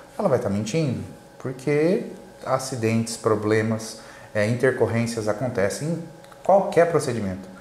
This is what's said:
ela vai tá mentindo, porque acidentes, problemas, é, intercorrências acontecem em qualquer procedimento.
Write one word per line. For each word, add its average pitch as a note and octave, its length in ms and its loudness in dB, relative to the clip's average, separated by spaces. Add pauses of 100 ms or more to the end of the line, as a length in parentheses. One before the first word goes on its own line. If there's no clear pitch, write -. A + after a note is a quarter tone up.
(180)
ela G#3 100 0
vai B2+ 100 4
tá G#2 120 -2
mentindo, A2 520 -2 (360)
porque D3+ 680 0 (380)
acidentes, A2+ 720 0
problemas, A2 840 0 (360)
é, G#2+ 120 2
intercorrências A#2 840 2
acontecem G#2+ 600 -2
em E3+ 160 -4 (400)
qualquer E3+ 460 4
procedimento. A2+ 580 -2 (120)